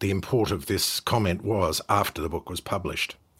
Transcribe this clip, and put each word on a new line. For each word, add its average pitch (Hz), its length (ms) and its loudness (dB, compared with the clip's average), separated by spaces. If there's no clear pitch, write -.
the 98 100 2
import 98 400 2
of 92 140 -2
this - 340 0
comment 101 460 2
was 95 460 2
after 101 320 2
the 80 80 -2
book 82 180 -6
was 90 100 -6
published. - 580 -6